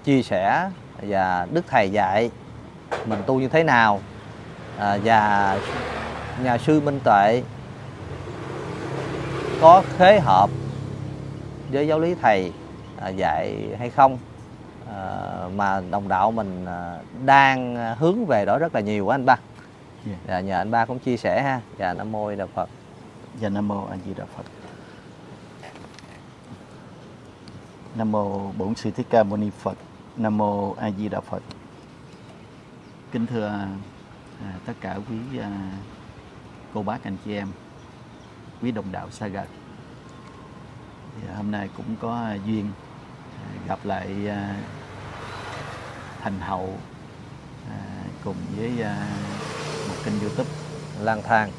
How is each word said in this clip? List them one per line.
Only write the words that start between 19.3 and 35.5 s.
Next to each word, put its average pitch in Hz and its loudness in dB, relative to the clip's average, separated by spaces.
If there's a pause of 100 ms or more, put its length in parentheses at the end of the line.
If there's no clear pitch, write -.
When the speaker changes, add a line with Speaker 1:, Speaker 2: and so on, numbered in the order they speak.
Speaker 2:
Dạ. 98 -6 (120)
Speaker 1:
Dạ, 92 0
nhờ 95 0
anh 98 0
Ba 113 4
cũng 127 -6
chia 123 0
sẻ 107 2
ha. 135 0 (180)
Dạ, 90 0
Nam 101 -6
Mô 107 -2
A 104 -4
Di 101 -4
Đà 92 -2
Phật. 90 -4 (720)
Speaker 2:
Dạ, 107 -2
Nam 104 0
Mô 101 -2
A 98 -8 (100)
Di 95 -8
Đà 98 -10 (120)
Phật. - -12 (3500)
Nam 113 0
Mô 98 0
Bổn 104 0
Sư 110 -4
Thích 123 -4
Ca 113 8
Mâu 101 2
Ni 107 0 (120)
Phật. 98 -4 (380)
Nam 107 2
Mô 101 2
A 110 -4
Di 104 -2
Đà 92 -2
Phật. - -8 (1700)
Kính 117 0
thưa, 113 -2
à, 101 -8 (140)
tất 117 -8
cả 95 -6 (120)
quý, 120 -8
à, 107 -6 (1200)